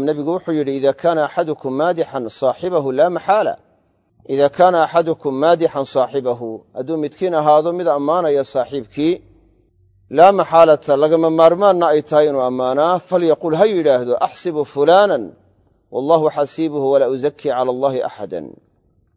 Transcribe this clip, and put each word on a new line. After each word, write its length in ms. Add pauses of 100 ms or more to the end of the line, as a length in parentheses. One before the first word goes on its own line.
nabigu 260
wuxuu 220
yidhi, 240
"إذا 140
كان 260
أحدكم 560
مادحا 540
صاحبه 680
لا 160
محالة." 460 (760)
"إذا 180
كان 280
أحدكم 580
مادحا 500
صاحبه"، 560 (340)
hadduu 240
midkiin 360
ahaado 400
mid 140
ammaanaya 560
saaxiibkii, 680 (1000)
"laa 200
maxaalata"، 680
lagama 320
maarmaanna 580
ay 140
tahay 280
inuu 120
ammaanaa, 580
"falyaqul"، 560
ha 100
yidhaahdo, 500
"أحسب 480
فلانا 560 (720)
والله 360
حسيبه 540 (100)
ولا 200
أزكي 380
على 200
الله 240 (100)
أحدا." 360 (760)